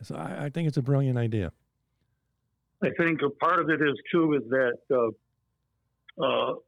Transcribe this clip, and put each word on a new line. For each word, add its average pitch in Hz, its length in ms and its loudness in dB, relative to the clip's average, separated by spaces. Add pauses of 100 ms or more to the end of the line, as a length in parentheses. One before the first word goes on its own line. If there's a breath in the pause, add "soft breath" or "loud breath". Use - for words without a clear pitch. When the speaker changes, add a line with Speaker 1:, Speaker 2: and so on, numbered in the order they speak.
Speaker 1:
So - 140 -10
I, 156 300 -8
I 143 40 -6
think 165 160 -2
it's 147 100 0
a 139 60 0
brilliant 135 360 2
idea. 107 340 -2 (1300)
Speaker 2:
I 147 160 0
think 165 240 2
a 143 80 2
part 170 300 0
of 156 100 0
it 151 100 2
is, 147 140 2 (180)
too, 160 220 4
is 139 160 0
that, 127 280 2 (120)
uh, 120 200 2 (1080)
uh, 127 360 -2 (140)